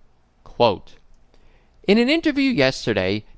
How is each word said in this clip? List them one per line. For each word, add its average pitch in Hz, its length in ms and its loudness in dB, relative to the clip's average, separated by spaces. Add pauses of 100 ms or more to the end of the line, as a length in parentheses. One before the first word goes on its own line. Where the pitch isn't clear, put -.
(440)
Quote, - 480 -2 (960)
"In 208 100 4
an 240 120 0
interview 285 420 0
yesterday, 107 720 -2 (140)